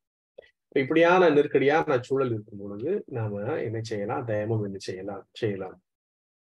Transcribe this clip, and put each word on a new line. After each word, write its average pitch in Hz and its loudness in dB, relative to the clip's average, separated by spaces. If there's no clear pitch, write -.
இப்ப - -2
இப்படியான 165 6
நெருக்கடியான 143 4
சூழல் 135 -2
இருக்கும் 104 -8
பொழுது 110 -6
நாம 110 -4
என்ன 113 -4
செய்யலாம், 113 -6
தயமம் 107 -2
என்ன 98 -8
செய்யலாம், 95 -10
செய்யலாம். 95 -6